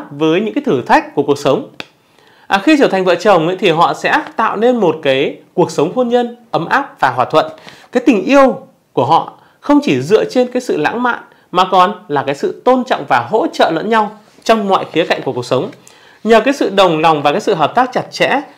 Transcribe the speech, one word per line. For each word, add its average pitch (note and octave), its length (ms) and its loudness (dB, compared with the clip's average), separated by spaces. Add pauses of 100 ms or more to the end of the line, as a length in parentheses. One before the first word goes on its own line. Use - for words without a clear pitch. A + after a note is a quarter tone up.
(120)
với D#3 300 0
những A3 120 -6
cái C#4+ 100 -4
thử D3+ 180 -2
thách D4 340 0
của C#3+ 80 0
cuộc C#3 140 0
sống. D3+ 320 -2 (800)
À, G3 160 0
khi D#4 160 4
trở A#3 80 4
thành F#3+ 180 0
vợ F3+ 100 2
chồng F3 320 2
ấy, F#3 120 -4
thì - 100 2
họ D#3 240 2
sẽ A3 280 -2 (140)
tạo A3 220 -2
nên A#3+ 180 2
một F3+ 280 2
cái C#3+ 340 0 (160)
cuộc - 180 0
sống D#3 240 -2
hôn B3 140 0
nhân A#3+ 260 0 (160)
ấm D#3+ 140 -4
áp C#4 340 -4
và C3+ 120 0
hòa A#2+ 140 0
thuận. D3+ 200 2 (460)
Cái B3 140 -2
tình A3 200 2
yêu C4 320 4 (360)
của B2+ 120 0
họ D3+ 280 0 (260)
không D4 240 2
chỉ C3+ 180 0
dựa F3 240 2
trên B3 260 -2
cái B3+ 100 -4
sự F#3+ 160 -4
lãng D3+ 260 -2
mạn A#3+ 160 -2 (320)
mà F#3 200 2
còn F#3 220 4 (140)
là C#3+ 160 -4
cái C#3 120 -4
sự - 300 -6
tôn B3+ 180 2
trọng G3+ 260 -4
và A#2+ 200 0
hỗ A3+ 180 0
trợ - 240 0
lẫn E3 180 -4
nhau G#3 300 -2 (240)
trong G#3+ 240 0
mọi F#3 240 0
khía D#3+ 140 0
cạnh - 200 -4
của C3+ 60 -4
cuộc A#2+ 140 -6
sống. D3 240 -2 (540)
Nhờ A3 160 4
cái B3+ 140 0
sự C4 160 -2
đồng F#3+ 300 2
lòng D#3 220 2
và C#3+ 100 2
cái F#3+ 100 -2
sự A3 120 0
hợp D#3 220 0
tác B3+ 180 2
chặt - 180 -6
chẽ, F3+ 300 0 (160)